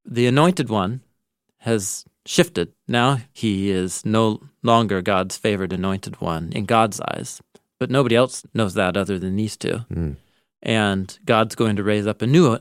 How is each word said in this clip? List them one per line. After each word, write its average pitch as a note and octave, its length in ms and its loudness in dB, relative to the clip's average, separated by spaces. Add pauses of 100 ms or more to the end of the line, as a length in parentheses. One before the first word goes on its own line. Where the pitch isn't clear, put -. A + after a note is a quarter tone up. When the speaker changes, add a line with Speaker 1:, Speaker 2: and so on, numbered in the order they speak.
Speaker 1:
the A#2+ 220 0
anointed D3+ 420 2
one G#2+ 340 -2 (560)
has G#2+ 460 -4 (220)
shifted. - 460 0 (140)
Now A#2+ 340 2 (120)
he G2 380 -2
is F#2 340 -4
no A2 360 2 (220)
longer A2+ 400 2
God's F#2 340 0
favored F#2+ 360 -2
anointed F#2+ 480 -4
one E2 320 -4
in G#2+ 120 -6
God's A2+ 360 2
eyes, - 400 -8 (380)
but B2+ 120 -4
nobody B2+ 260 2
else B2+ 360 2
knows G2+ 220 -2
that F#2 220 0
other G2 220 -2
than F#2 180 -4
these G#2+ 200 -4
two. - 220 -4 (140)
Speaker 2:
Hmm. E2 200 -4 (500)
Speaker 1:
And G2+ 600 0
God's A2 300 2
going A2 220 0
to G#2 60 -2
raise G#2 240 0
up G#2+ 160 -4
a A2+ 40 -2
new C3+ 340 4